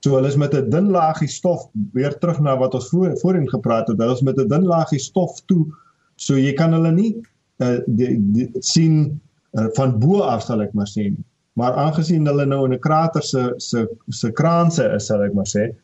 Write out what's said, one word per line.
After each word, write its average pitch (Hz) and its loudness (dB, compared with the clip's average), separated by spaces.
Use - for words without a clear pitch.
So 139 4
hulle 131 4
is 131 0
met 143 0
'n 120 0
dun 185 2
laagie 160 0
stof, - -4
weer 139 -2
terug 170 -2
na 143 2
wat 127 0
ons 127 -6
voor, 175 0
voorheen 175 0
gepraat 113 0
het, 110 0
hulle 117 2
is 127 -2
met 131 0
'n 131 2
dun 147 2
laagie 165 2
stof - -4
toe, 170 2
so - -2
jy 135 2
kan 165 2
hulle 165 2
nie, 208 2
eh, 123 0
die, 123 0
die, 107 0
sien, 156 2
eh, 110 0
van 131 0
bo 180 4
af, 123 -2
sal 110 -4
ek 101 -6
maar 101 -2
sê 101 -4
nie. - -6
Maar 117 -2
aangesien 156 0
hulle 143 0
nou 135 0
in 131 0
'n 127 -4
krater 156 0
se, 123 -2
se, 113 -4
se - -4
kraanse 156 2
is, 104 -4
sal 104 0
ek 101 -2
maar 98 -2
sê 110 -2